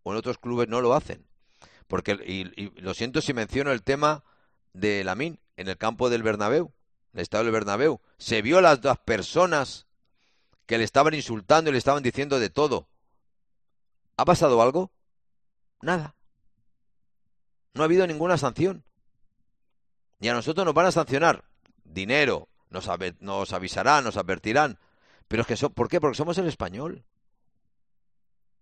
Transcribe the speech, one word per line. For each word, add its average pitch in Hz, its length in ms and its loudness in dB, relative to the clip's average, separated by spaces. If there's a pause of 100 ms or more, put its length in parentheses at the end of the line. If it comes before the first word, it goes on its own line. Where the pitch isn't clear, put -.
o 92 100 -8
en 104 60 -4
otros 113 220 -6
clubes 120 280 -2
no 117 140 -2
lo 123 140 4
hacen. - 300 -6 (640)
Porque, 92 260 -4 (120)
y, 92 360 -10
y 101 200 -14
lo 92 120 -8
siento 123 280 -4
si - 120 -4
menciono 127 380 -2
el 120 120 -4
tema 151 400 0 (500)
de 98 300 -2
Lamine, 117 360 -6 (160)
en 95 120 -12
el 92 100 -8
campo 117 320 -2
del 117 140 0
Bernabéu, 110 480 0 (420)
en - 60 -12
el - 20 -2
estadio 104 240 -2
del 117 80 0
Bernabéu, 110 460 0 (180)
se 110 240 -2
vio 143 180 4
las 156 220 6
dos 131 160 2
personas 143 880 0 (800)
que 117 140 0
le 113 40 2
estaban 143 300 4
insultando 147 560 2
y 143 40 0
le 127 60 4
estaban 139 220 2
diciendo 135 380 0
de 104 100 0
todo. 131 380 0 (1300)
¿Ha 135 80 2
pasado 151 360 4
algo? 147 300 2 (920)
Nada. 156 340 -2 (1600)
No 123 80 -2
ha 156 40 2
habido 180 200 4
ninguna 165 320 0
sanción. 151 460 -2 (1400)
Y 104 80 -6
a 117 60 0
nosotros 143 300 -2
nos 160 120 2
van 165 100 4
a 185 60 2
sancionar. 147 520 0 (400)
Dinero, 98 640 -2 (220)
nos 92 180 -10
ave-, 90 320 -6
nos 98 320 -6
avisarán, 98 520 0
nos 107 120 -4
advertirán. 107 640 -2 (500)
Pero 110 140 -2
es 117 60 -4
que 107 100 -4
so-, 147 140 -2
¿por 120 180 -4
qué? - 100 0
Porque 139 180 0
somos 160 200 -4
el 180 100 -2
Español. 120 560 -8 (1600)